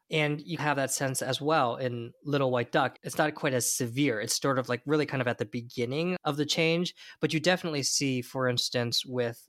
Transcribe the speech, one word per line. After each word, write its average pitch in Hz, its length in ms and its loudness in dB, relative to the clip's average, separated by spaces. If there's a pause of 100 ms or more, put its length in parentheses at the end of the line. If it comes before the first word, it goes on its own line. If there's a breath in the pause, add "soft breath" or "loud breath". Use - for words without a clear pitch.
(100)
And 151 320 0
you 165 160 -6
have 147 180 0
that 135 160 0
sense 131 300 -2
as 127 180 -2
well 143 360 2
in 120 360 -4 (120)
Little 139 260 2
White 120 220 0
Duck. 135 300 2
It's - 160 -4
not 151 160 2
quite 139 200 -2
as 120 180 0
severe. 123 480 0
It's 120 200 -2
sort 135 180 2
of, 123 100 -2
like, 123 180 -2
really 147 200 2
kind 135 160 -2
of 120 60 2
at 117 100 0
the 117 80 -2
beginning 127 800 -2
of 147 120 0
the 147 100 2
change, 165 480 2 (260 loud breath)
but 151 120 2
you 160 80 2
definitely 165 420 2
see, 131 400 0
for 131 260 -2
instance, 120 580 0
with 123 420 -4